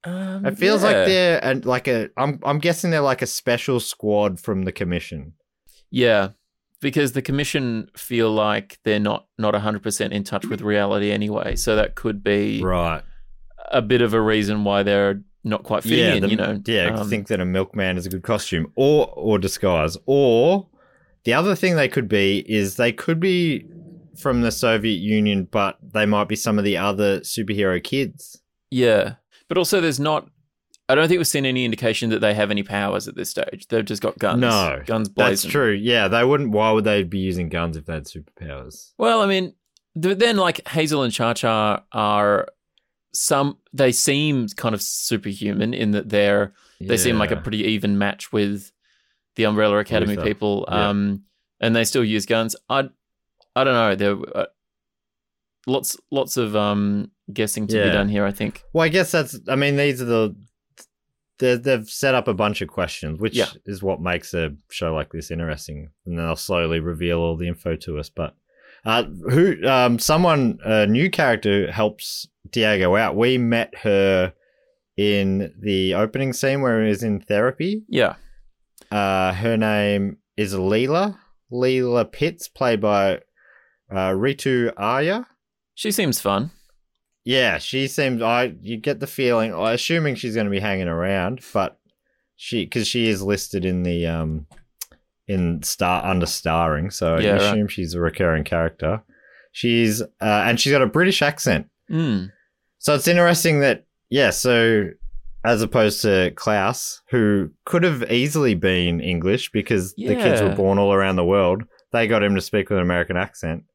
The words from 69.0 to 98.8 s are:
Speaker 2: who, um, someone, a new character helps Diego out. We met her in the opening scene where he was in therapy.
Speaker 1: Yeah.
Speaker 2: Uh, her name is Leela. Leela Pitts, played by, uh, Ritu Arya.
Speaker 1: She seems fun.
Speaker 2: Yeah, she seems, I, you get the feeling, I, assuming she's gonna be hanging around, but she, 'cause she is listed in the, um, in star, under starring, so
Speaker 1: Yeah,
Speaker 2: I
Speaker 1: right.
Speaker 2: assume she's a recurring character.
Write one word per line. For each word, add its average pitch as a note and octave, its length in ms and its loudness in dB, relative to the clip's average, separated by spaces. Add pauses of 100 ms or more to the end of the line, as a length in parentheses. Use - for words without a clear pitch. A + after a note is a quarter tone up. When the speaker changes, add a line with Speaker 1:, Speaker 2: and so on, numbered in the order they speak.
Speaker 2:
who, C3 360 2
um, B2 340 4
someone, D#3 640 2
a G#2+ 200 4
new B2+ 240 2
character G#2 640 2
helps - 560 -4 (240)
Diego G2+ 460 2
out. F#2+ 180 0
We B2 220 4
met A#2 420 0
her F#2+ 540 2 (640)
in G2 600 0
the F#2+ 360 0
opening A#2+ 380 -2
scene C#3 280 -2
where A#2 220 2
he A2 60 2
was G#2 140 0
in G#2 180 -2
therapy. C#3 640 -2
Speaker 1:
Yeah. A#2+ 280 0 (760)
Speaker 2:
Uh, F#2+ 420 0
her A2+ 240 0
name G#2 600 0 (200)
is G2+ 160 -2
Leela. C3 640 0 (340)
Leela B2 600 0
Pitts, E3 360 -4
played A#2 340 0
by, G2+ 400 2 (680)
uh, F#2+ 220 -2
Ritu B2 640 0
Arya. D3 480 -2 (480)
Speaker 1:
She - 180 -6
seems F3 300 -2
fun. G2+ 300 -2 (760)
Speaker 2:
Yeah, A#2+ 320 2
she C3+ 300 -4
seems, C3 340 -2
I, A#2 400 0
you A2 160 -10
get C3 220 -4
the C#3 80 -8
feeling, A2+ 460 0
I, G#2 200 -2
assuming D3+ 420 -2
she's A2+ 200 -6
gonna G#2+ 140 0
be G2+ 100 0
hanging F#2+ 300 -2
around, F#2+ 500 -2 (140)
but G2 260 -2 (560)
she, A2 320 -6
'cause A2 200 -4
she A#2 200 0
is G2+ 160 0
listed F#2+ 420 -2
in F2+ 180 0
the, F2 220 -2
um, D#2+ 400 -4 (840)
in F2 360 -2
star, F2+ 420 -2
under F2+ 200 0
starring, E2 640 -2
so E2 260 0
Speaker 1:
Yeah, G#2+ 120 2
Speaker 2:
I - 40 4
Speaker 1:
right. G2+ 80 2
Speaker 2:
assume G#2 280 2
she's E2+ 240 -6
a F2 80 -4
recurring D#2+ 420 0
character. E2 580 -4 (520)